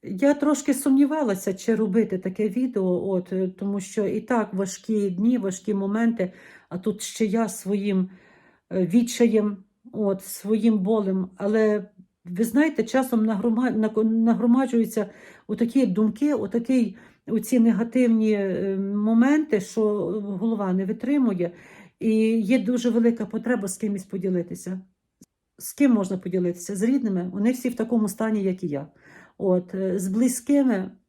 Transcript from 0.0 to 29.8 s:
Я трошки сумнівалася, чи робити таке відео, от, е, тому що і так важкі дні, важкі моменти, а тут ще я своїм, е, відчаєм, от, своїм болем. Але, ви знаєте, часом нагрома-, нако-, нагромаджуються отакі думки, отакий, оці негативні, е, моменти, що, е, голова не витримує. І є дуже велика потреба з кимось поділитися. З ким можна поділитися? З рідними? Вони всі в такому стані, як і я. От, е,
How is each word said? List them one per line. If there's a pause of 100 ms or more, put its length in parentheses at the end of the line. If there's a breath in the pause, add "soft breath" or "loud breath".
Я
трошки
сумнівалася,
чи
робити
таке
відео,
от,
е,
тому
що
і
так
важкі
дні,
важкі
моменти, (360 loud breath)
а
тут
ще
я
своїм, (640 soft breath)
е,
відчаєм, (360)
от,
своїм
болем.
Але, (340)
ви
знаєте,
часом
нагрома-,
нако-,
нагромаджуються (400 loud breath)
отакі
думки,
отакий, (300 loud breath)
оці
негативні,
е,
моменти,
що,
е,
голова
не
витримує. (480 loud breath)
І
є
дуже
велика
потреба
з
кимось
поділитися. (800)
З
ким
можна
поділитися?
З
рідними?
Вони
всі
в
такому
стані,
як
і
я. (520 loud breath)
От,
е,